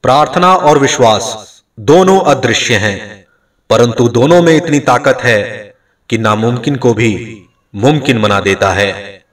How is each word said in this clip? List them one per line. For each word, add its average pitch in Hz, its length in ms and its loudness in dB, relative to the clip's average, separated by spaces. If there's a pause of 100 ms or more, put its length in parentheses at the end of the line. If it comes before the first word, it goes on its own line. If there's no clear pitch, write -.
प्रार्थना 151 520 2
और 151 240 2
विश्वास 110 680 0 (340)
दोनों 185 400 4
अदृश्य 123 540 -2
हैं, 104 520 -6 (440)
परंतु 117 380 2
दोनों 143 340 4
में 160 140 4
इतनी 147 240 0
ताकत 131 400 0
है 110 540 -4 (360)
कि 117 80 -4
नामुमकिन 113 580 -2
को 120 180 0
भी 107 480 -4 (320)
मुमकिन 127 480 0
बना 101 180 0
देता 98 320 -2
है। 98 600 -6